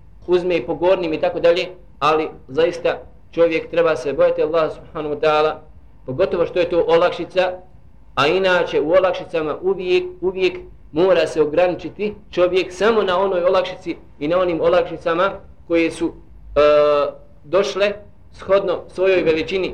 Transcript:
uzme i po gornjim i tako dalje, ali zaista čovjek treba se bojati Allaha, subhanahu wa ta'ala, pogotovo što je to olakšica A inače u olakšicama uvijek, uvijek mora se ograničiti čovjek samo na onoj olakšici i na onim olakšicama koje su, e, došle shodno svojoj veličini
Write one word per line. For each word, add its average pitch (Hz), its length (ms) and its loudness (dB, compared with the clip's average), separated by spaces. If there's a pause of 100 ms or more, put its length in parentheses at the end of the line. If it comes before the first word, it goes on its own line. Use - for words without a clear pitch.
(280)
uzme 175 300 0
i 160 80 -6
po 160 100 -6
gornjim 170 380 0
i 151 60 -4
tako 175 200 -2
dalje, 170 280 2 (320)
ali 156 300 0 (180)
zaista 156 520 -2 (320)
čovjek 160 400 0
treba 165 240 2
se 143 180 -6
bojati 170 300 2
Allaha, 156 260 0
subhanahu 151 460 -10
wa 143 40 -8
ta'ala, 151 360 2 (500)
pogotovo 170 400 -2
što - 140 -4
je 170 100 0
to 170 180 0
olakšica 175 640 0 (640)
A 135 120 2
inače 180 540 0
u 147 100 -2
olakšicama 175 680 0
uvijek, 180 420 0 (180)
uvijek 180 380 -2 (320)
mora 170 360 2
se 156 140 0
ograničiti 175 720 -2 (160)
čovjek 180 420 0
samo 214 300 2
na 185 160 0
onoj 190 240 0
olakšici 180 520 0 (240)
i 143 80 -4
na 175 120 2
onim 175 220 0
olakšicama 170 680 0 (360)
koje 165 240 2
su, - 140 -6
e, 160 60 -2 (1300)
došle 190 480 0 (400)
shodno 190 560 -2
svojoj 185 360 0
veličini 160 500 -2